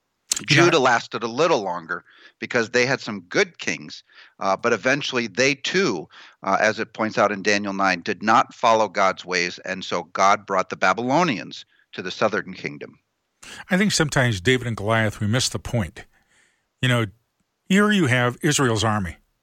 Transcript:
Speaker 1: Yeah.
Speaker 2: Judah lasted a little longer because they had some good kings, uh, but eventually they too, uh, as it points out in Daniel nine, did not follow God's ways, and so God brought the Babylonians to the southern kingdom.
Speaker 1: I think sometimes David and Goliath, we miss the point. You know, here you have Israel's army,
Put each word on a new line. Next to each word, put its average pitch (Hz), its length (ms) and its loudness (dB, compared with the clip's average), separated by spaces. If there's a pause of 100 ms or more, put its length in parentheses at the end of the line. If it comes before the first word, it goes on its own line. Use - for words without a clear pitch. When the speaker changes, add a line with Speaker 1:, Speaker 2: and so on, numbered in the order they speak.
(400)
Speaker 1:
Yeah. 147 240 2
Speaker 2:
Judah 170 160 4
lasted 123 420 0
a 117 60 -6
little 135 340 0
longer 87 420 -8 (360)
because 113 320 -2
they 123 160 2
had 131 120 -2
some 104 220 -8
good 170 380 -2
kings, 76 440 -8 (360)
uh, 98 180 0
but 117 160 0
eventually 127 540 -2
they 135 260 0
too, 139 560 -2 (320)
uh, 98 180 0
as 107 200 2
it - 140 -6
points 110 260 -4
out 104 120 4
in 101 120 -6
Daniel 101 300 0
nine, 95 280 0
did - 220 -6
not 113 320 2
follow 113 320 2
God's 92 360 0
ways, 87 360 -4
and 92 260 -8
so 87 180 -4
God 101 440 2
brought 95 240 -2
the 98 40 -8
Babylonians 110 920 -2 (260)
to - 100 -12
the 92 80 -8
southern 95 460 -2
kingdom. - 420 -12 (720)
Speaker 1:
I 180 80 2
think 196 140 2
sometimes 123 500 0
David 123 240 2
and 117 100 -4
Goliath, 110 440 0
we 107 80 -2
miss 120 220 0
the 107 100 -6
point. - 460 -6 (760)
You 127 80 0
know, 120 160 2 (640)
here 208 240 4
you 185 160 4
have 123 340 2
Israel's 127 420 2
army, 107 340 0 (240)